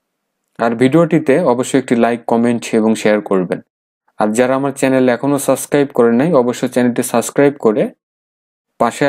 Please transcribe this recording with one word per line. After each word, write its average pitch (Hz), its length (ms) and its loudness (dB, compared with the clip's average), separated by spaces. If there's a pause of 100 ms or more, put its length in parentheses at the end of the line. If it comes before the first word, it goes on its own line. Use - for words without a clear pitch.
(640)
আর 117 80 0 (100)
ভিডিওটিতে 151 540 2 (180)
অবশ্যই 123 300 -2
একটি 131 200 -2
লাইক, 117 160 0 (120)
কমেন্ট 117 320 0 (160)
এবং 110 120 2 (100)
শেয়ার 107 180 2 (100)
করবেন। 90 300 -2 (600)
আর 107 60 0 (100)
যারা 127 220 2
আমার 139 200 -4
চ্যানেল 131 260 2 (100)
এখনও 139 220 -2 (100)
সাবস্ক্রাইব 139 400 0 (100)
করেন 117 240 4
নাই, 165 80 0 (120)
অবশ্যই 120 340 -4
চ্যানেলটি 123 360 0
সাবস্ক্রাইব 143 420 0 (120)
করে 113 180 2 (960)
পাশে 117 280 -2